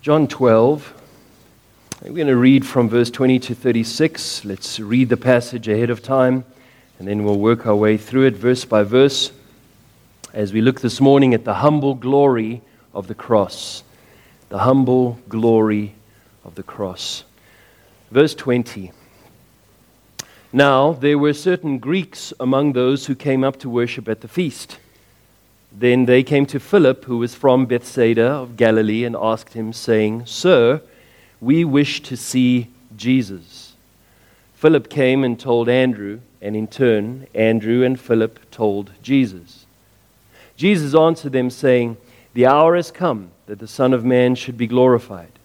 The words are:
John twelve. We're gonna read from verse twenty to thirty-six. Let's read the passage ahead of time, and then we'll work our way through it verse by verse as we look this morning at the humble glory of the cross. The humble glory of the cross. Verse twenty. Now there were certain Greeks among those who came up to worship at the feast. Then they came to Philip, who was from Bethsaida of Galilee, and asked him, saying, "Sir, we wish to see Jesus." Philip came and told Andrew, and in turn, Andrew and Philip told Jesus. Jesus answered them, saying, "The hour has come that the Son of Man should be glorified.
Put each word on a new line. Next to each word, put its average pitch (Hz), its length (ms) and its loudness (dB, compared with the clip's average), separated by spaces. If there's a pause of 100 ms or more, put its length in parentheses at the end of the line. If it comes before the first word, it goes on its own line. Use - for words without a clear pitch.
John 147 240 2
twelve. 123 640 2 (1080)
We're - 100 -16
gonna 143 240 0
read 131 300 4
from 120 240 0
verse 117 200 0
twenty 131 280 0
to 123 160 -6
thirty-six. 120 920 -4
Let's - 340 -12
read 117 300 0
the 117 80 0
passage 120 500 0
ahead 113 220 0
of 120 140 -6
time, 131 420 0 (540)
and 92 100 -14
then 104 160 -4
we'll 104 140 0
work 113 280 0
our 110 80 2
way 107 220 2
through 127 300 0
it 127 80 2
verse 123 320 -2
by 107 160 2
verse 127 500 2 (1000)
as 101 180 -4
we 107 80 0
look 127 220 0
this 117 180 -4
morning 139 320 6
at 113 140 -2
the 107 80 -4
humble 139 400 0
glory 123 680 0 (320)
of 98 140 -12
the 107 80 -14
cross. - 680 -4 (680)
The 101 80 -10
humble 127 600 2 (120)
glory 107 640 0 (500)
of 85 100 -20
the 95 80 -18
cross. - 600 -12 (880)
Verse 147 240 2
twenty. 117 580 -6 (1600)
Now 139 400 4
there 143 240 0
were 147 160 0
certain 156 460 -4
Greeks 151 600 -8
among 135 360 0
those 131 320 0
who 139 80 -4
came 131 280 -2
up 135 180 -2
to 135 100 -12
worship 120 400 -4
at 107 100 -6
the 113 80 -20
feast. - 480 -8 (1000)
Then 123 280 2
they 123 180 4
came 143 240 0
to 139 140 -8
Philip, - 460 2
who 123 120 -4
was 120 160 -4
from 131 320 2
Bethsaida 117 640 0
of 127 280 -6
Galilee, 110 460 2
and 117 160 -6
asked 110 360 -4
him, 110 180 -8
saying, 110 520 -2
"Sir, 139 560 2 (600)
we 151 240 2
wish 143 380 0
to - 140 -12
see 123 520 -2 (280)
Jesus." 104 760 -6 (840)
Philip 156 340 2
came 135 360 0
and 120 120 -2
told 120 320 -2
Andrew, 117 520 -2 (200)
and 104 140 -8
in 107 140 -6
turn, 120 680 -2
Andrew 113 480 0
and 127 160 0
Philip 113 400 -2 (140)
told 101 400 -4 (100)
Jesus. 110 640 -4 (920)
Jesus 156 380 0
answered 160 380 2
them, 127 180 0
saying, 123 460 0 (380)
"The 123 120 4
hour 156 300 4
has 175 160 -4
come 113 380 -4 (160)
that 104 120 -14
the 110 80 -18
Son 131 260 0
of 120 120 -2
Man 123 320 2
should 123 200 -14
be 117 120 -4
glorified. 117 640 0 (120)